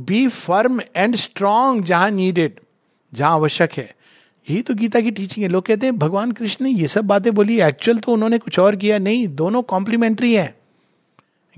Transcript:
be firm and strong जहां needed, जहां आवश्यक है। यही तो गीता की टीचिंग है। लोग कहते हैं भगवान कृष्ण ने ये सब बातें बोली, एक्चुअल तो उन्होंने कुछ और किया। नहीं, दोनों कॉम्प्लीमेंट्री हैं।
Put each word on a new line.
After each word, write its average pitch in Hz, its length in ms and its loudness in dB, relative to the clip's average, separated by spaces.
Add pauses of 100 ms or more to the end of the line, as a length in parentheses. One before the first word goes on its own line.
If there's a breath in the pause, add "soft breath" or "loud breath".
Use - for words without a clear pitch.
be 233 260 0
firm 226 480 0 (180)
and 214 320 0
strong 214 540 0
जहां 180 280 2
needed, 185 380 0 (640)
जहां 143 200 0
आवश्यक 156 400 0
है। 120 220 -12 (540 soft breath)
यही 180 120 -2
तो 247 120 -4
गीता 226 280 0
की 226 100 0
टीचिंग 202 340 -6
है। 175 60 -2
लोग 185 140 0
कहते 220 200 0
हैं 254 120 0
भगवान 196 340 -2
कृष्ण 226 340 -4
ने 269 60 0
ये 165 160 0
सब 208 180 -2
बातें 202 280 2
बोली, 214 280 2
एक्चुअल 175 360 2
तो 233 160 -2
उन्होंने 226 240 2
कुछ - 220 -4
और 202 160 6
किया। 208 240 0
नहीं, 214 280 0
दोनों 170 340 -2
कॉम्प्लीमेंट्री 226 720 0
हैं। 190 220 0 (1040)